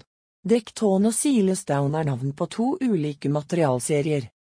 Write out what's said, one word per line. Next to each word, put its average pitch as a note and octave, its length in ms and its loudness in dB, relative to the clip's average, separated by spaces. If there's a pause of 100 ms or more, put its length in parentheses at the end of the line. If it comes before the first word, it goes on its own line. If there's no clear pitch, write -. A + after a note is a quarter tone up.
(460)
Dekton G#3+ 640 2
og A3+ 60 -2
Silestone F#3 840 0
er D#3+ 140 -2
navn C3 260 -4
på F3 80 -2
to A#3 220 -4 (100)
ulike D3+ 540 -2
materialserier. D3 960 0 (120)